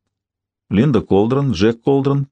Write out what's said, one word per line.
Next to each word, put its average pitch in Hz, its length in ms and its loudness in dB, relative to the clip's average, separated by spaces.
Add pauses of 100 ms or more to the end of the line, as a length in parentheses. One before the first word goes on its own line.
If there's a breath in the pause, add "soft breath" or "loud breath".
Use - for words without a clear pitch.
(720)
«Линда 110 300 2
Колдрон, 123 520 0
Джек 104 300 -2
Колдрон, 139 480 -2